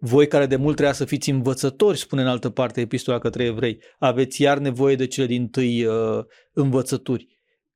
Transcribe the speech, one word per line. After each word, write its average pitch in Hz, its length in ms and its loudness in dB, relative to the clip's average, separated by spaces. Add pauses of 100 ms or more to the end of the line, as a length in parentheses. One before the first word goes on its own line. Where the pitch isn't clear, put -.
„Voi 143 280 4
care 143 180 2
de 131 100 0
mult 143 180 0
trebuia 139 200 2
să 139 100 -6
fiți 143 260 -4
învățători”, 135 680 0
spune - 240 -4
în 127 60 0
altă 123 220 -4
parte 123 300 -2
Epistola 120 380 -2
către 120 260 -2
Evrei, 113 360 -2 (180)
„aveți 131 440 0
iar 143 160 4
nevoie 139 380 2
de 127 100 -2
cele 131 200 -4
dintâi, 120 580 0
uh, 110 400 0 (280)
învățături.” 131 760 -2 (480)